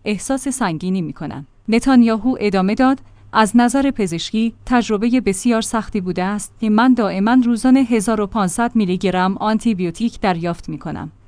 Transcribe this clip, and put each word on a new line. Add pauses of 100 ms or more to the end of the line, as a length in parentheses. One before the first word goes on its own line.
احساس
سنگینی
می‌کنم.» (220)
نتانیاهو
ادامه
داد: (320)
«از
نظر
پزشکی، (120)
تجربه
بسیار
سختی
بوده
است
که
من
دائماً
روزانه
هزار
و
پانصد
میلی
گرم
آنتی
بیوتیک
دریافت
می‌کنم.» (160)